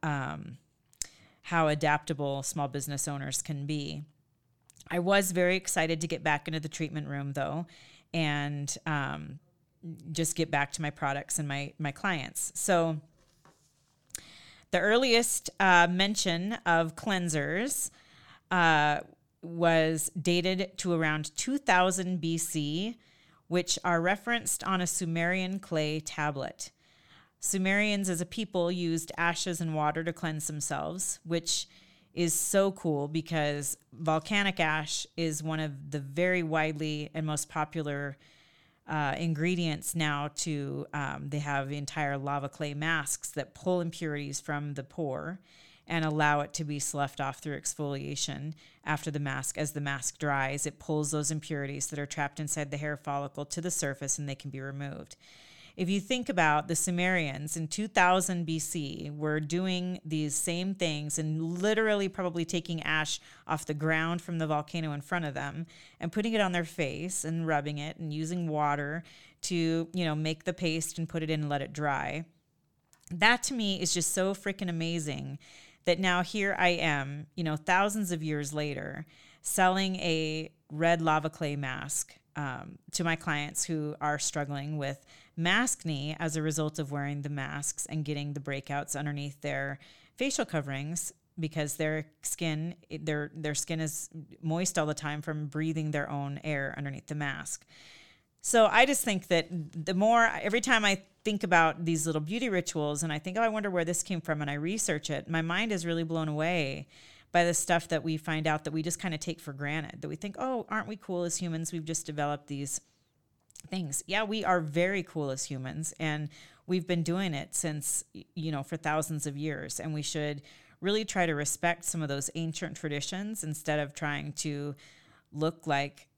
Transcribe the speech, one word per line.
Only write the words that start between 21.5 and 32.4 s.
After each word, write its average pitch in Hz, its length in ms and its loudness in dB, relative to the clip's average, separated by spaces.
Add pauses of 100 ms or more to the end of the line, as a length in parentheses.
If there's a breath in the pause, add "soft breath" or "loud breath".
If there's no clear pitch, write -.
thousand 185 640 4
B 165 160 2
C, 165 640 -2 (500 soft breath)
which 175 340 2
are 170 200 4
referenced 208 640 0
on 185 180 2
a 180 40 0
Sumerian 180 720 0
clay 156 400 0
tablet. 147 720 -4 (680 soft breath)
Sumerians 196 720 2
as 170 100 0
a 175 60 -2
people 180 440 0
used 170 460 0
ashes 170 460 0
and 160 120 -2
water 151 300 2
to 170 80 -2
cleanse 156 340 -4
themselves, 151 800 -4
which 165 420 -2 (460 loud breath)
is 165 220 2
so 196 380 4